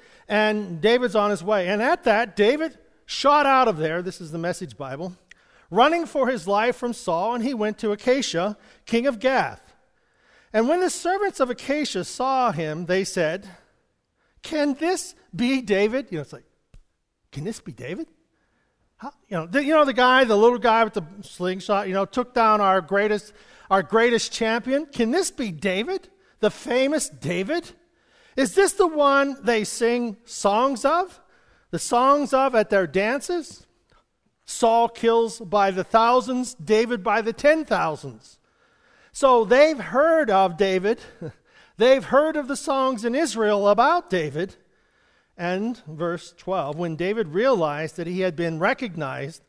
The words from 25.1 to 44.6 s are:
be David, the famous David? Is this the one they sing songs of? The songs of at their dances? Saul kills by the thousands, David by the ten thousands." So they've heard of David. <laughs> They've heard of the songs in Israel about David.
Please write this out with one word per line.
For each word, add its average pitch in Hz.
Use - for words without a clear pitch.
be 226
David, 196
the 208
famous 269
David? 180
Is 269
this 381
the 370
one 277
they 214
sing 233
songs 233
of? 349
The 170
songs 269
of 262
at 220
their 196
dances? 240
Saul 233
kills 233
by 196
the 185
thousands, 247
David 220
by 220
the 220
ten 302
thousands." 156
So 247
they've 269
heard 269
of 190
David. 196
<laughs> 156
They've 254
heard 302
of 285
the 269
songs 262
in 233
Israel 214
about 277
David. 165